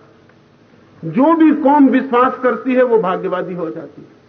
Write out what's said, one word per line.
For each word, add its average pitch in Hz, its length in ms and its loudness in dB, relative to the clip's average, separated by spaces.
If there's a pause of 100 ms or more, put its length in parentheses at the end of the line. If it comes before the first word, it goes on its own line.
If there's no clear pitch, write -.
(1080)
जो 269 240 2
भी 320 300 2
कौम 269 260 4
विश्वास 254 540 0
करती 247 300 -2
है 247 100 4
वो 233 160 2
भाग्यवादी 180 540 -6
हो 170 160 -8
जाती 156 320 -16
है। - 280 -20